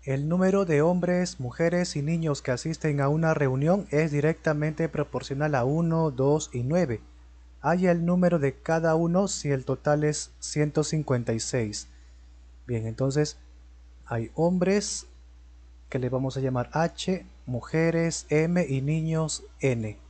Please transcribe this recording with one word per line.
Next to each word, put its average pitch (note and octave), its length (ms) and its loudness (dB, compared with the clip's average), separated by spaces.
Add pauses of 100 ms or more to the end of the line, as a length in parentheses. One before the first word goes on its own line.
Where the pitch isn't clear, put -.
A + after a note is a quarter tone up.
El C#3 220 -2
número F#3+ 340 2
de D#3 180 4
hombres, F3+ 600 2
mujeres E3+ 560 0
y C#3+ 40 -2
niños D#3+ 400 -2
que C3+ 100 -4
asisten D3 500 -2
a C#3 80 2
una D#3+ 240 2
reunión D3 580 2
es D#3 180 2
directamente D3+ 800 0
proporcional D3 680 -4
a B2 120 2
uno, E3 460 2
dos C#3 420 2
y B2 100 -4
nueve. C#3 380 0 (580)
Halla F3+ 320 2
el E3+ 140 2
número F3 340 4
de C#3 140 0
cada E3 420 0
uno E3+ 320 2
si D3 240 -4
el C3 140 -2
total D3 400 0
es D3+ 340 -2
ciento D3+ 460 0
cincuenta B2+ 480 -2
y A2+ 80 -2
seis. A2 480 -4 (760)
Bien, A2+ 220 -4
entonces C3+ 500 -2 (680)
hay A#2 280 -6
hombres F#3 760 0 (840)
que C#3 100 -2
le B2+ 80 -2
vamos C3 300 -2
a - 20 -4
llamar C3 320 -2
H, E3+ 540 -2 (200)
mujeres E3 840 -2
M E3 360 2
y C3+ 160 -2
niños D#3+ 600 -2 (160)
N. A#2 400 -2 (100)